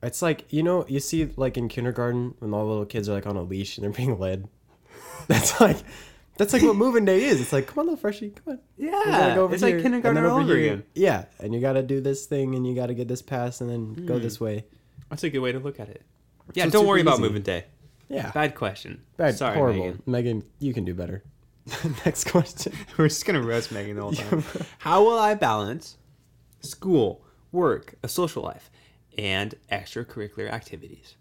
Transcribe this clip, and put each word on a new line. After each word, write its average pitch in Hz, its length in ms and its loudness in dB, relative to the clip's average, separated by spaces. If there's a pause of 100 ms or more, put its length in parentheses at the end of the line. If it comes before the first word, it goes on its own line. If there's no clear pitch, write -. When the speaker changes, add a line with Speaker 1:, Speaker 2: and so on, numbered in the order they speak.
Speaker 1:
It's - 200 -6
like, 160 300 -2
you 151 120 2
know, 175 240 2
you 139 120 -2
see, 156 360 -2
like, 131 220 -2
in 120 100 -2
kindergarten 120 720 -2
when 107 140 -4
all 104 100 0
the 107 60 -2
little 107 160 -2
kids 104 240 -4
are, 104 40 0
like, 98 140 -4
on 101 80 -2
a 92 80 -4
leash 95 340 -6
and 104 60 -8
they're 101 80 -2
being 123 280 -2
led. 95 280 -4 (400)
<laughs> - 400 -18
That's - 340 2
like, 208 160 8 (600)
that's 208 160 2
like 247 100 6
what 220 140 6
moving 233 260 4
day 190 220 4
is. 202 160 4
It's 123 100 -4
like, 131 160 2
"Come - 120 -6
on, 311 80 2
little 330 120 -2
freshie, 208 300 -4
come 262 240 -12
on. 254 60 -10 (180)
Speaker 2:
Yeah, 311 140 -4
Speaker 1:
We 403 200 0
gotta - 240 4
go 190 80 4
over 180 100 2
Speaker 2:
it's 180 80 0
like - 120 4
Speaker 1:
here, 165 80 0
Speaker 2:
kindergarten 240 360 2
Speaker 1:
and 160 80 2
then 170 60 4
Speaker 2:
all 170 80 4
Speaker 1:
over 160 140 4
Speaker 2:
over - 20 6
Speaker 1:
here." 117 180 4
Speaker 2:
again. 101 100 -6 (120)
Speaker 1:
Yeah, 151 300 2 (140)
and 104 140 -4
you 117 60 -2
gotta 135 240 2
do 135 160 -2
this 135 280 -2
thing, 135 280 -2
and 127 100 -2
you 127 80 -2
gotta 123 200 -2
get 117 160 -6
this 123 120 -6
pass, 123 380 -6
and 120 100 -6
then 117 360 -8
go 123 100 -2
Speaker 2:
Hmm. 120 80 -2
Speaker 1:
this 110 160 -6
way. 107 240 -4 (460)
Speaker 2:
That's 147 160 -10
a 165 40 0
good 139 100 -2
way 127 120 0
to 131 80 -4
look 139 220 -10
at 104 80 -12
it. - 120 -18 (520)
Yeah, 180 100 0
Speaker 1:
So 175 40 4
it's 156 60 2
Speaker 2:
don't 214 100 8
Speaker 1:
super 202 60 6
Speaker 2:
worry 190 120 6
about 156 140 6
Speaker 1:
easy. 120 80 2
Speaker 2:
moving 104 180 0
day. 92 240 -4 (420)
Speaker 1:
Yeah. - 240 -6
Speaker 2:
Bad 151 240 0
question. 95 460 -8 (160)
Speaker 1:
Bad, 143 200 2
Speaker 2:
Sorry, 117 200 0
Speaker 1:
horrible. 113 280 2
Speaker 2:
Megan. 92 200 -8
Speaker 1:
Megan, 120 380 0 (160)
you 139 140 -2
can 110 120 -2
do 90 100 -4
better. 90 280 -8 (360)
<laughs> - 460 -6
Next - 260 0
question. - 400 0 (140)
Speaker 2:
<laughs> - 120 -18
We're 156 120 6
just - 160 -6
gonna 170 180 0
roast 117 300 -2
Megan 104 240 -8
the 104 40 -6
whole 101 120 -4
time. 151 360 -2
Speaker 1:
<laughs> - 60 -12
Yeah. 175 60 -8 (180)
Speaker 2:
How 180 240 4
will 233 160 6
I 214 160 4
balance 113 640 -2 (640)
school, 151 600 0 (300)
work, 170 500 0
a - 60 -10
social 170 360 -4
life, - 280 -12 (460)
and 101 380 -2 (140)
extracurricular 104 800 -8
activities? - 720 -14